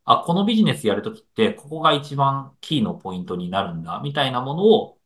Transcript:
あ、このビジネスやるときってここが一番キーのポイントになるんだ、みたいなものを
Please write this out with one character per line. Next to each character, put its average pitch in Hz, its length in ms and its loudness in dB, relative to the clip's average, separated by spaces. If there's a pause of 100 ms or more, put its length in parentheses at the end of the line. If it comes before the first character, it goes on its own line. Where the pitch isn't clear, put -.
あ、 - 200 4
こ 175 80 0
の 196 120 2
ビ 226 100 2
ジ 220 80 6
ネ 143 120 2
ス - 120 -4
や 101 80 2
る 104 80 -4
と 110 100 -8
き - 80 -20
っ - 20 -20
て - 300 0
こ - 160 -18
こ 160 100 -8
が 156 140 4
一 143 220 -6
番 135 460 -2
キ 147 180 -2
ー - 20 2
の 87 140 -2
ポ 92 180 -10
イ 90 60 -8
ン 90 80 -8
ト 92 80 -4
に 87 160 -6
な 98 100 0
る 87 140 -4
ん 80 80 -8
だ、 85 200 -8
み 143 100 -6
た 143 120 0
い 127 60 -2
な 123 100 -4
も 139 140 -6
の 190 100 2
を 208 400 4